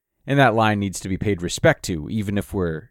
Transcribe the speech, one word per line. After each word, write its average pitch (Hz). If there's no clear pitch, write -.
and 139
that 123
line 107
needs 98
to 98
be 92
paid 98
respect 110
to, 78
even 104
if -
we're 85